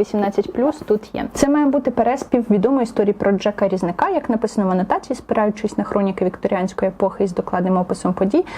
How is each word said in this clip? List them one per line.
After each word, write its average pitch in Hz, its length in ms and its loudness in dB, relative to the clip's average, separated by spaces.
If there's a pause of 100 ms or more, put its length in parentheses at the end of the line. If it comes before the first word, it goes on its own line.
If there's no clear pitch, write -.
вісімнадцять 208 520 -2
плюс 277 240 0
тут - 380 -2
є. - 180 -4
Це - 160 2
має 294 180 4
бути 277 240 2
переспів 240 600 0
відомої 240 320 4
історії 214 300 0
про 202 200 0
Джека 202 360 0
Різника, 180 400 0
як 320 220 -2
написано 220 360 0
в 185 40 2
анотації, 185 460 0
спираючись 214 640 -2
на 202 60 -2
хроніки 196 400 0
вікторіанської 190 640 -2
епохи 190 360 0
із 180 100 -2
докладним 185 420 0
описом 185 360 -2
подій, 208 320 2 (140)